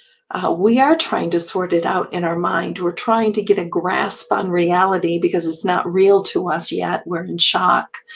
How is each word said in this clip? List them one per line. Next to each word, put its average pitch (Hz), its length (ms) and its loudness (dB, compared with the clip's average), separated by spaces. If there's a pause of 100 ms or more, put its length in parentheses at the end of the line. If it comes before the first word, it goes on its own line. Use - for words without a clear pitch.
(300)
uh, 185 200 -2
we 208 300 4
are 294 160 4
trying 185 340 -2
to 170 80 0
sort 180 340 -2
it 170 120 2
out 185 280 -2
in 175 120 -4
our 170 120 -2
mind. 180 420 -2
We're 175 140 -2
trying 220 420 0
to 214 80 -2
get 196 160 2
a 175 60 -4
grasp 180 680 -2
on 190 180 -2
reality 175 680 2
because 170 280 0
it's 160 200 -4
not 180 260 0
real 196 320 4
to 180 240 -2
us 170 240 -2
yet. 175 340 -4
We're 170 180 -6
in 170 140 -8
shock. - 600 0 (180)